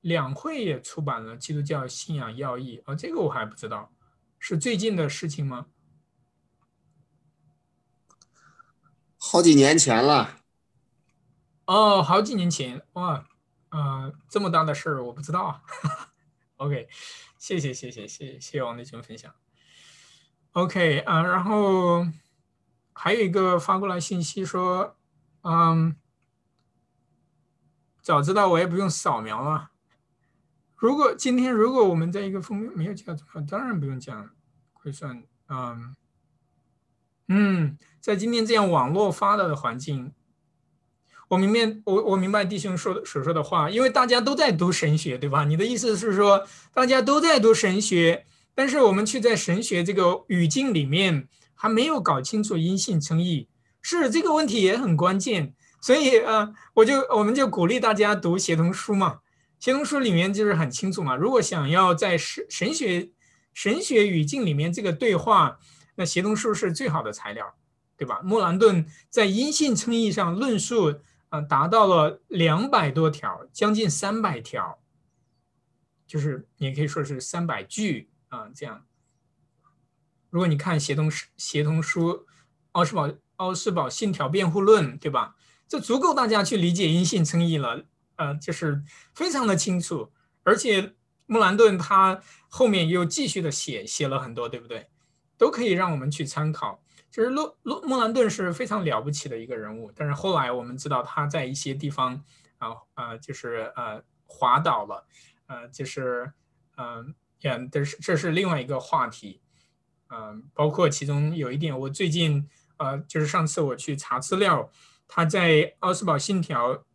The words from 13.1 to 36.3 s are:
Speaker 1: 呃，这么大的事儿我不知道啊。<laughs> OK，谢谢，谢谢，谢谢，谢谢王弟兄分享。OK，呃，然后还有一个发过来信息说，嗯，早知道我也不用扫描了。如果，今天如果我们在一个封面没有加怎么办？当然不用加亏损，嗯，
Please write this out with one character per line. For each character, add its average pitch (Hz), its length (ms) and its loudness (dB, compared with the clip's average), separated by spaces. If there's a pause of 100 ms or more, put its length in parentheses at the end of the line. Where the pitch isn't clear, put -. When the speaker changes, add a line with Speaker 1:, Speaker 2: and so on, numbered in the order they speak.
Speaker 1:
呃， 139 420 -6 (160)
这 202 100 -4
么 190 120 -2
大 165 120 2
的 151 120 -2
事 160 160 -8
儿 131 140 -6
我 120 80 -12
不 147 100 -16
知 147 100 -8
道 185 120 -2
啊。 - 180 -10 (460)
<laughs> - 480 -20
OK， 135 320 -6 (500)
谢 185 200 -8
谢， 139 140 -4
谢 127 180 -14
谢， 110 160 -16
谢 139 200 -16
谢， 131 80 -16
谢 127 60 -20
谢 131 220 -8
王 120 140 -8
弟 120 80 -16
兄 117 180 -18
分 - 140 -20
享。 80 160 -20 (1200)
OK， 170 540 0
呃， 165 160 2
然 180 220 0
后 185 600 2 (840)
还 185 220 -2
有 233 80 0
一 190 80 2
个 185 280 2
发 190 200 0
过 196 80 -4
来 180 140 -4
信 180 200 -4
息 185 240 -6
说， 180 520 -2 (460)
嗯， 165 520 2 (2000)
早 151 180 4
知 165 140 0
道 202 140 6
我 170 100 6
也 180 80 4
不 170 100 -4
用 196 140 0
扫 135 300 -2
描 110 200 -6
了。 147 300 -4 (1040)
如 254 220 0
果， 294 180 4
今 254 220 0
天 254 160 0
如 226 200 2
果 233 160 4
我 175 60 2
们 165 160 0
在 196 120 -6
一 196 100 -6
个 190 100 -6
封 - 160 -8
面 233 180 -10
没 165 100 -4
有 208 60 -6
加 170 220 -12
怎 147 120 -14
么 - 80 -20
办？ 147 120 -10
当 208 180 -6
然 226 140 -4
不 143 80 -4
用 131 140 -8
加 107 320 -16 (400)
亏 - 180 -14
损， 131 340 -14 (240)
嗯， 123 460 -10 (1300)